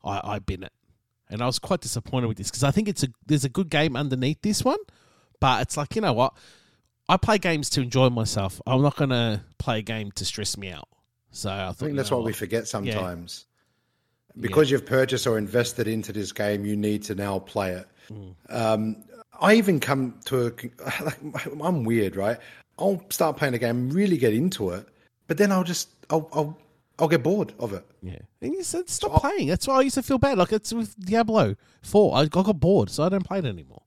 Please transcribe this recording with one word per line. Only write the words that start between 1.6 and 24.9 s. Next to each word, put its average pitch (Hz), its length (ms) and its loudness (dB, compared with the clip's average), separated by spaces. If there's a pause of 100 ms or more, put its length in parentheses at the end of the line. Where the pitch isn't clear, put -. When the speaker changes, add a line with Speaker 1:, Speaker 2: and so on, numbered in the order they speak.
Speaker 1:
disappointed 123 460 -4
with 107 100 -4
this 98 140 -6
'cause 120 120 -2
I 139 80 4
think 208 180 2
it's - 140 -2
a, - 40 0 (200)
there's 143 180 2
a 135 40 -2
good 175 200 -2
game 151 260 2
underneath 131 460 -2
this 208 240 0
one, 320 140 2 (600)
but 123 220 4
it's - 160 -4
like, 143 180 -6
you 220 60 0
know 170 120 2
what? 120 200 2 (760)
I 190 100 6
play 214 200 2
games 165 340 0
to 143 100 0
enjoy 127 280 4
myself. 104 580 -2
I'm 131 140 2
not 143 140 2
gonna 120 500 0 (140)
play 113 200 -2
a - 20 -6
game 104 320 -6
to 95 120 -6
stress - 320 -6
me 98 140 -10
out. - 180 -16 (420)
So - 180 -8
I 95 140 -6
Speaker 2:
I - 40 -4
Speaker 1:
thought, - 100 -8
Speaker 2:
think 156 140 -6
Speaker 1:
you 143 60 -4
Speaker 2:
that's 131 140 -2
Speaker 1:
know 131 60 2
Speaker 2:
what 113 80 -2
we 113 60 -2
Speaker 1:
what? - 80 -8
Speaker 2:
forget 113 240 -4
Speaker 1:
Yeah. - 40 -10
Speaker 2:
sometimes. 92 800 -6 (880)
Speaker 1:
Yeah. 117 60 -14
Speaker 2:
Because 127 300 4
you've 135 140 0
purchased 127 420 0
or 113 100 2
invested 110 500 0
into 110 260 -4
this 101 180 -6
game, 104 340 -2
you 104 100 0
need 104 280 0
to 104 120 -6
now 98 240 -2
play 95 320 -4
it. 92 160 -10 (240)
Speaker 1:
Mm. 95 240 -16 (140)
Speaker 2:
Um, 110 540 0 (380)
I 196 140 8
even 190 240 4
come 131 460 0
to 127 200 0
a 117 60 -2
con-, 120 280 -12
<laughs> - 540 -8
like, - 120 -8 (160)
I'm 160 220 0
weird, 110 320 2
right? 104 220 0 (420)
I'll 185 300 0
start 156 280 0
playing 135 180 0
a - 20 -2
game, 123 320 0
really 180 280 2
get 117 160 4
into 117 360 0
it, 92 180 -8 (400)